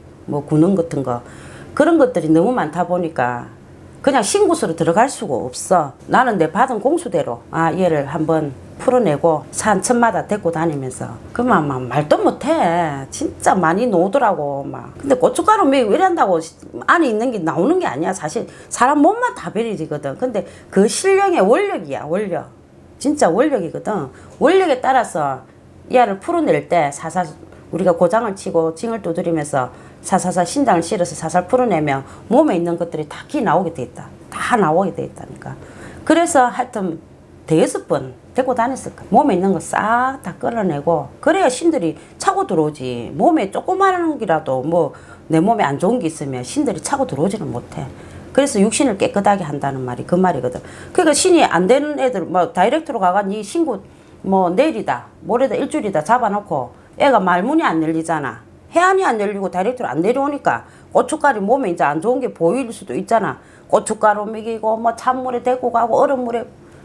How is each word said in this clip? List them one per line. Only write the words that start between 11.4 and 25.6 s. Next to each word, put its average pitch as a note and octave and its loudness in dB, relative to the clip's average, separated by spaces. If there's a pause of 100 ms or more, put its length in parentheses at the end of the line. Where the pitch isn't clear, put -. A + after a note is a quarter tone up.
막 B2+ -4
말도 D3+ 2
못해. F3 0
진짜 - 0
많이 F#3 2
노더라고 F3 0
막. C3 -12
근데 C#4 2
고춧가루 G#4 2
뭐 C4+ 4
이래 B3+ 2
한다고 C4+ 2
시-, - -12 (300)
안에 E4 2
있는 A#3 0
게 G#3+ -4
나오는 E3+ 0
게 E4 -2
아니야. E3 -4
사실 F#3+ -6 (220)
사람 C#4+ 2
몸만 A#4 2
다 - -12
베리지거든. D#3 -6
근데 A3+ -4 (240)
그 G3+ 4
신령의 F#4+ 2
원력이야, G3+ 0
원력. E3+ -4 (500)
진짜 C4 2
원력이거든. F#3 0 (320)
원력에 D#4 2
따라서 F3 -2 (480)